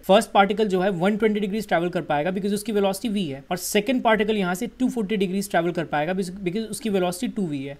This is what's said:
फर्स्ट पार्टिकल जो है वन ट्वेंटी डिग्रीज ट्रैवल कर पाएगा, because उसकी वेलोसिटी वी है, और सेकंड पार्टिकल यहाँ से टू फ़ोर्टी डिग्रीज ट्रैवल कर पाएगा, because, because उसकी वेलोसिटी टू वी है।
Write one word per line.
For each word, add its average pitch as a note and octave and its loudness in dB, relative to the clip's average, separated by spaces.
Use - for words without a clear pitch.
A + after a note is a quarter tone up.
फर्स्ट A3 4
पार्टिकल G#3 4
जो F#3 2
है G3 2
वन F#3+ 0
ट्वेंटी G#3+ 2
डिग्रीज G3+ -4
ट्रैवल F3 2
कर E3+ -2
पाएगा, D3+ 0
because G3+ -2
उसकी G#3 -4
वेलोसिटी G3 0
वी G3+ -2
है, C3+ -8
और F3+ 0
सेकंड G#3 0
पार्टिकल A3 2
यहाँ F#3 0
से A#3 -4
टू B3+ -2
फ़ोर्टी A3 -2
डिग्रीज G3 -2
ट्रैवल F3 2
कर E3+ -2
पाएगा, D3+ 0
because, F#3+ -4
because G3+ -4
उसकी G#3+ -6
वेलोसिटी F#3+ 0
टू G3 -2
वी C#3+ -4
है। C#3 -10